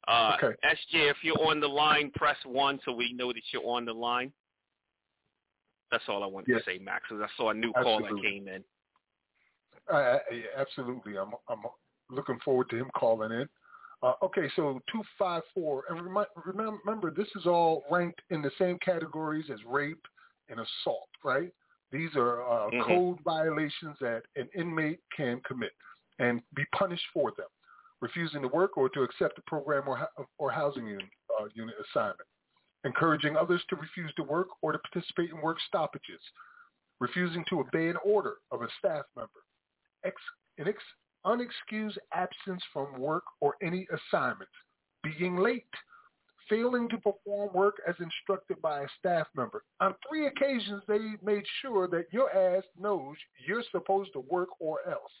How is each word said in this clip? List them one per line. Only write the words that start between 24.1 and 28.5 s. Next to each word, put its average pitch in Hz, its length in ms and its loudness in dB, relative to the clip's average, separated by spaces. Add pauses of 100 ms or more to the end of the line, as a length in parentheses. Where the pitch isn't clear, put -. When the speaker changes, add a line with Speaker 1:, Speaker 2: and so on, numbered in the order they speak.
Speaker 2:
an 135 180 -4
inmate 165 460 -2 (160)
can 123 240 -2
commit 120 320 -6 (460)
and 120 240 2 (120)
be 143 180 -2
punished 175 400 0
for 135 200 0
them. - 160 -12 (520)
Refusing 147 420 -4
to 127 60 -2
work 180 280 2